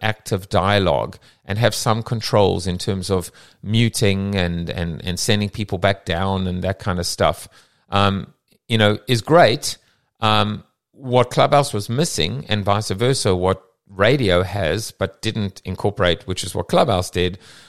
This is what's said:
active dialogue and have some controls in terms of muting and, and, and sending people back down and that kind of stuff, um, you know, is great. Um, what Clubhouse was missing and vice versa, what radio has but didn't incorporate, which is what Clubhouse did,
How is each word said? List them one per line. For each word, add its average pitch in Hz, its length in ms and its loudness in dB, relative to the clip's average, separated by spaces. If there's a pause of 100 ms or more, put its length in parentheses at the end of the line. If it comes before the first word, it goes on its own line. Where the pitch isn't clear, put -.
active 104 480 -4
dialogue 90 680 2 (280)
and 104 120 -4
have 113 160 2
some 113 300 -2
controls 98 640 0
in 90 100 -4
terms 95 320 -4
of 92 220 -2 (320)
muting 101 720 0
and, 85 340 -2
and, 85 360 -6
and 90 120 -4
sending 104 320 0
people 101 280 -6
back 98 260 0
down 95 420 -2
and 92 180 -4
that 92 160 -4
kind 90 200 -4
of 82 60 -4
stuff, - 420 -2 (420)
um, 101 440 0 (340)
you 113 100 0
know, 104 300 4
is 120 140 2
great. 156 560 4 (420)
Um, 107 460 0 (260)
what 123 380 2
Clubhouse 143 440 4
was 101 160 -4
missing 131 600 -2
and 104 160 -2
vice 101 240 0
versa, 107 440 0
what 92 300 0 (240)
radio 98 560 2
has 92 480 -4
but - 300 -6
didn't 107 420 -6
incorporate, 92 640 -2
which 92 160 -6
is 92 100 -8
what 92 140 -4
Clubhouse 127 420 0
did, 90 300 -2 (300)